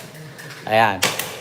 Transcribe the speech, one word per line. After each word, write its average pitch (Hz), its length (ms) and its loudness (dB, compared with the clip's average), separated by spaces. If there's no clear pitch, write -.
<laughs> - 80 -6
Ayan. 107 320 6